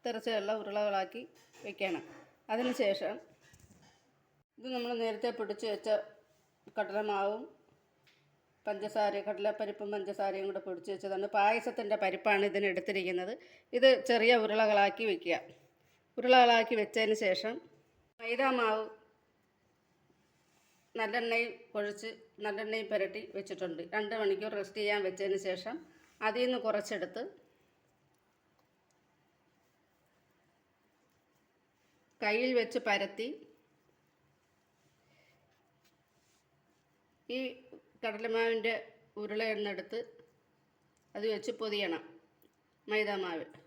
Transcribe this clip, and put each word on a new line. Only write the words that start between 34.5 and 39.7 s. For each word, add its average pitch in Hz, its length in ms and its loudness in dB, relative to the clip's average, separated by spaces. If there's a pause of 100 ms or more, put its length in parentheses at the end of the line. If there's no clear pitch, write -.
ഈ 262 40 -2 (640)
കടലമാവിൻ്റെ 226 680 0 (460)
ഉരുളയെണ്ണെടുത്ത് 208 800 -4 (1160)